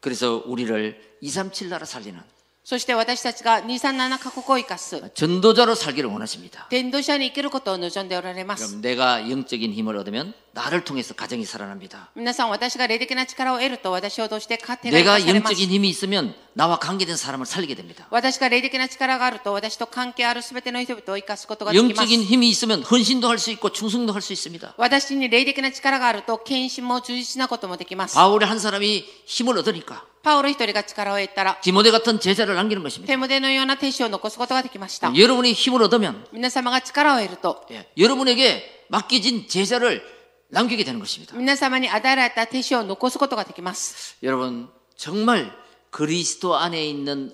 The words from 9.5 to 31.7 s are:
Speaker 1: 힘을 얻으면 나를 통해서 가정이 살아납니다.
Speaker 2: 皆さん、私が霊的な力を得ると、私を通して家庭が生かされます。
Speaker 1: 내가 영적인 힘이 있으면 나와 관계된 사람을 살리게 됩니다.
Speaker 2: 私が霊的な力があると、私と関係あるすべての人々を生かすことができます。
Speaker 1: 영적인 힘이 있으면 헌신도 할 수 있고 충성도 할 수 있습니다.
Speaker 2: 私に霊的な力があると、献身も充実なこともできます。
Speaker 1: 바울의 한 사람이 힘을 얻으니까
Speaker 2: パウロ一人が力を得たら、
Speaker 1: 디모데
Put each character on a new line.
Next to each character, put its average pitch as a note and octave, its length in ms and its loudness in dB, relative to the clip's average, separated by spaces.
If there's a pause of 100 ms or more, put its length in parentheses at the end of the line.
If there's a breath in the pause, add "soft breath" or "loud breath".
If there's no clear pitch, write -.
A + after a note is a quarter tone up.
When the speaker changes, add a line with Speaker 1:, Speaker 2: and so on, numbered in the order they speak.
Speaker 1:
힘을 G#2+ 260 -4
얻으면 A2 360 -4 (180)
나를 E3 300 -2
통해서 C3 320 -8
가정이 A#2 300 -8
살아납니다. G2 720 -14
Speaker 2:
皆 A#3+ 180 -4
さ C4+ 80 0
ん、 A#3 80 0
私 A#3+ 260 -4
が B3 120 -2
霊 A3+ 100 0
的 B3 160 -4
な B3+ 100 -2
力 C4 300 -4
を B3 40 -4
得 B3+ 100 0
る B3 100 -6
と、 F#3 140 -4
私 F#3 280 -4
を A3 80 -2
通 G#3+ 120 -6
し - 60 -14
て A3+ 120 -4
家 B3 240 -8
庭 E3 220 4
が G3+ 160 8
生 - 20 0
か F3 60 2
さ F3+ 40 6
れ G#3 80 6
ま G#3+ 100 2
す。 - 40 2
Speaker 1:
내가 F#3 60 -2
영적인 F#3+ 100 2
힘이 G3 200 4
있으면 F#3 440 -2 (200)
나와 E3 260 4
관계된 F3 360 -4
사람을 C3+ 300 -6
살리게 D3 300 -6
됩니다. - 340 -20
Speaker 2:
私 B3+ 300 0
が B3+ 80 2
霊 A#3+ 140 4
的 C4 160 -4
な C4 100 -2
力 C4 300 -2
が B3 80 0
あ B3+ 40 2
る A3 80 -8
と、 G3+ 140 -4
私 G#3 240 -4
と A3+ 100 -6
関 B3 260 -6
係 A#3+ 140 0
あ A#3+ 80 2
る A#3+ 80 -8
す A#3+ 100 -14
べ B3 80 -8
て B3 120 -8
の B3 100 -4
人 B3 140 -6
々 - 160 -8
を G3 40 -4
生 G3 80 -8
か G#3 120 -6
す - 100 -14
こ G#3+ 80 -6
と G#3+ 100 -10
が G#3 60 -2
で G3+ 80 6
き A3+ 60 8
ま B3+ 40 4
す。 - 20 2 (120)
Speaker 1:
영적인 A#3 220 4
힘이 A#3+ 240 6
있으면 G#3+ 340 2
헌신도 A#3+ 460 4
할 A#3 100 2
수 - 140 -4
있고 G#3 180 -2
충성도 A3 420 -2
할 G3 100 -4
수 - 100 -10
있습니다. E3+ 440 -10
Speaker 2:
私 C4+ 380 2
に C4+ 140 0
霊 A#3 160 4
的 C#4 180 -2
な C4+ 80 0
力 C4+ 300 0
が B3 80 4
あ A#3 40 2
る G#3 100 -4
と、 A3+ 160 -2
献 B3+ 360 -4
身 - 80 -10
も B3 180 -2
充 B3 160 -8
実 B3 220 -8
な C4 80 0
こ A#3+ 120 -4
と G3 100 -8
も F3+ 80 -6
で - 80 -10
き - 100 -12
ま F#3+ 140 -4
す。 - 80 -2
Speaker 1:
바울의 G3 320 8
한 A3 100 0
사람이 G3+ 460 0 (220 loud breath)
힘을 A#3+ 320 0
얻으니까 E3+ 440 -4 (200)
Speaker 2:
パ D4+ 160 4
ウ C#4 40 2
ロ C#4 60 2
一 C#4+ 120 0
人 G#3+ 120 0
が G#3 100 0
力 G3+ 320 -4
を G3+ 60 0
得 G3 120 -6
た G3 120 0
ら、 F#3 180 2
Speaker 1:
디모데 G3+ 300 8